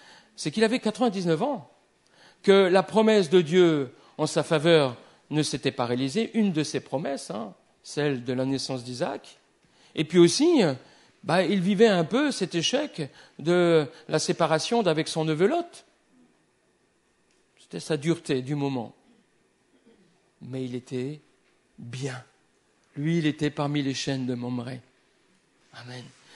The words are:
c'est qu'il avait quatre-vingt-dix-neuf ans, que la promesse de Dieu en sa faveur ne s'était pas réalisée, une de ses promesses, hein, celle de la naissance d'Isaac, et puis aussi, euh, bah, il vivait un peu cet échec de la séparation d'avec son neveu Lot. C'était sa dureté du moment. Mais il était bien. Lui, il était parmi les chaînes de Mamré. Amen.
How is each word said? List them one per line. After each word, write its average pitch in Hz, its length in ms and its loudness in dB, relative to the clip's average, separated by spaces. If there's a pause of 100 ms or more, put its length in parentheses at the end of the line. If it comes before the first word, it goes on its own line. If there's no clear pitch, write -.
(360)
c'est - 160 -8
qu'il 214 140 0
avait 226 140 0
quatre-vingt-dix-neuf 190 600 -2
ans, 240 300 -6 (720)
que 196 240 6
la 180 160 4
promesse 214 460 4
de 180 100 6
Dieu 160 560 2 (220)
en 151 100 0
sa 151 160 0
faveur 151 540 4 (320)
ne 151 120 0
s'était 143 300 -2
pas 127 140 -2
réalisée, 135 520 -2
une 208 140 2
de 151 120 0
ses 143 180 -6
promesses, 214 500 -8
hein, 208 220 -10 (280)
celle 143 440 -4
de 127 80 -4
la 127 100 -2
naissance 131 400 -4
d'Isaac, 123 560 -10 (560)
et 160 80 -2
puis 170 160 2
aussi, 262 440 6
euh, 147 100 2 (500)
bah, 180 200 2
il 185 180 0
vivait 202 260 4
un 180 160 4
peu 262 280 0
cet 180 240 -4
échec 175 540 -4 (300)
de 170 480 4 (200)
la 156 120 0
séparation 165 640 0
d'avec 160 240 0
son 160 180 -4
neveu 160 220 0
Lot. 339 380 -4 (1700)
C'était - 200 -14
sa 156 180 -6
dureté 151 440 -2
du 131 140 -6
moment. 135 380 -6 (1500)
Mais 131 240 -10
il 123 100 -10
était 131 460 -10 (560)
bien. 127 460 -10 (720)
Lui, 160 240 -2
il 156 60 0
était 147 240 -2
parmi 147 320 -4
les 135 120 -2
chaînes 131 320 -6
de 123 100 -4
Mamré. 123 460 -8 (920)
Amen. 123 300 -16 (320)